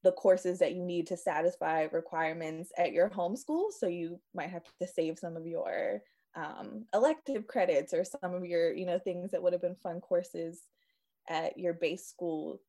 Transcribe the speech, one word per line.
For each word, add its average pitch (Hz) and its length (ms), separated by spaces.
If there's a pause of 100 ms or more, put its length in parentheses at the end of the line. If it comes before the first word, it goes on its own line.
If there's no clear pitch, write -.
the 185 100
courses 185 460
that 180 160
you 180 80
need 175 240
to 180 100
satisfy 165 640 (100)
requirements 160 840
at 170 140
your 180 160
home 190 280
school. 339 340
So - 160
you 170 340 (140)
might 175 160
have 170 140 (160)
to 180 60
save 160 320
some 170 180
of 165 100
your, 170 560 (320)
um, 214 600
elective 262 520
credits 180 460
or 170 120
some 185 300
of 180 120
your, 170 260
you 180 140
know, 180 120
things 180 320
that 180 120
would 180 100
have 180 100
been 180 120
fun 175 260
courses 175 680 (600)
at 160 300
your 170 160
base 170 320
school 160 640